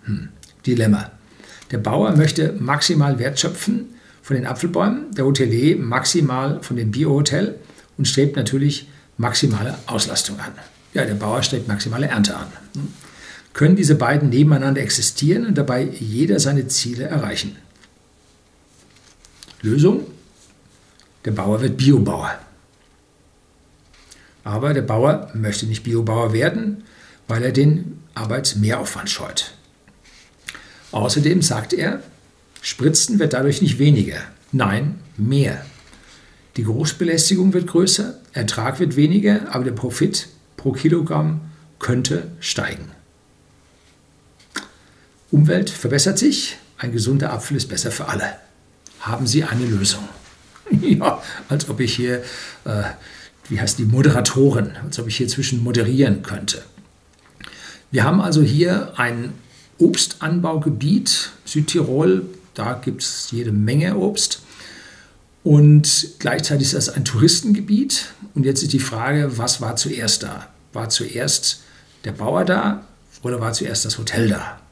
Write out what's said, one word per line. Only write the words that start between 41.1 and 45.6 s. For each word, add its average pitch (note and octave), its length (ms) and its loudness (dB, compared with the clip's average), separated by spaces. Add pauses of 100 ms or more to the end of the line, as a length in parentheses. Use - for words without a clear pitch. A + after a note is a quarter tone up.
könnte B2 600 -2
steigen. - 500 -8 (2500)
Umwelt E3+ 400 4